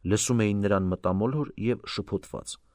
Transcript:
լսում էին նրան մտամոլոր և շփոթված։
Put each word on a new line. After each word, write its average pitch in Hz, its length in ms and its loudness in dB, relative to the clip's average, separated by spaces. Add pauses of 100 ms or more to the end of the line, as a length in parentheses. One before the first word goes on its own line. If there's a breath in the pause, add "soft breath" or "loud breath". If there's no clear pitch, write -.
լսում 107 400 2
էին 104 200 2
նրան 98 280 2
մտամոլոր 104 720 0
և 110 260 -2
շփոթված։ - 720 -8 (180)